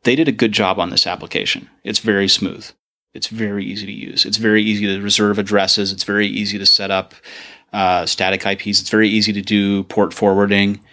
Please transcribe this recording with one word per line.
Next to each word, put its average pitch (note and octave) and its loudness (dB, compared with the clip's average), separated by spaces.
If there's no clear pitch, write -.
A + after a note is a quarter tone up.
They B2 2
did D#3+ 2
a D3 2
good A2 0
job F#2+ 0
on F2 -2
this G2 0
application. - -6
It's A2+ -4
very G2 2
smooth. - -2
It's - -8
very G#2 -6
easy G2 -10
to G2+ -12
use. G#2+ -6
It's G#2 -4
very G#2+ 4
easy G#2+ 0
to G2 -2
reserve G2+ 2
addresses. G2+ 2
It's G2 -8
very G#2 2
easy G#2 -4
to G2 -2
set G2 4
up, F#2+ -2
uh, F2+ 2
static F#2 -2
I G2 0
Ps. G2+ -2
It's - -10
very A2 4
easy G#2+ 2
to G2+ -2
do G2 0
port G2 0
forwarding. G2+ 2